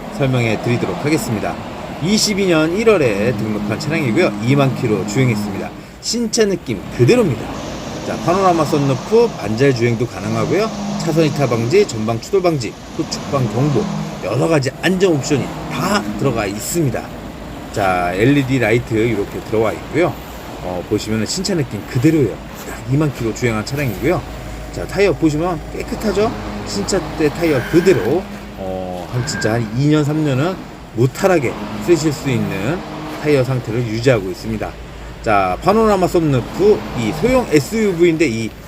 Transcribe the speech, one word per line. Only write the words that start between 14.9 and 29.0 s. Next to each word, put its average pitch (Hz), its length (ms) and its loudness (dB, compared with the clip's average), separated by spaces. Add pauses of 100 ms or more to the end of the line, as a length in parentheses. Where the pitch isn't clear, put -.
옵션이 139 300 0 (280)
다 196 300 0 (160)
들어가 117 280 0
있습니다. 107 640 -2 (640)
자, 90 440 2
엘이디 135 440 4
라이트 117 360 2
이렇게 107 460 0
들어와 110 320 0
있고요. 135 380 -2 (520)
어, 90 260 -6
보시면은 107 360 0
신차 190 280 -4
느낌 123 340 -2
그대로예요. 127 480 2 (320)
딱 - 240 -8
이만 143 220 2
킬로 113 200 -4
주행한 110 300 0
차량이고요. 135 580 -2 (500)
자, 87 160 -6
타이어 190 260 2
보시면 160 460 0 (140)
깨끗하죠? 214 580 0 (340)
신차 196 340 -2 (180)
때 151 120 4
타이어 151 400 2
그대로, 160 540 4 (340)
어, 92 540 -6